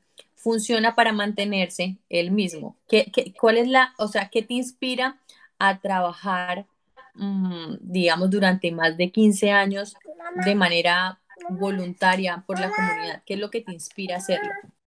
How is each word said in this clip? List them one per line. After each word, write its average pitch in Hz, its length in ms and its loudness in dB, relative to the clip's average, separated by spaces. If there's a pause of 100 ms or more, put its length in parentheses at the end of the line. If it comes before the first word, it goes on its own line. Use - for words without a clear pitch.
(360)
funciona 226 580 0
para 226 180 4
mantenerse 202 840 -2 (120)
el 175 220 0
mismo? 175 460 -2 (120)
¿Qué, 214 240 4
qué, - 220 -2
cuál 226 240 4
es 240 80 2
la, 254 320 4
o 214 80 -2
sea, 202 220 -4
qué 226 140 -2
te 240 120 -8
inspira 254 640 -4 (400)
a 196 220 2
trabajar, 180 840 -2 (480)
mm, 185 680 -4
digamos, 180 500 0
durante 190 400 2
más 165 260 0
de 180 140 0
quince 208 400 4
años 202 460 0 (500)
de 202 80 4
manera 175 680 2 (300)
voluntaria 185 960 -2
por 196 140 -4
la 392 100 -2
comunidad? 427 560 -4
¿Qué 202 80 -6
es 196 60 -6
lo 208 100 -6
que 226 100 -6
te 202 120 -12
inspira 175 420 -10
a 180 40 -6
hacerlo? 196 320 -2 (380)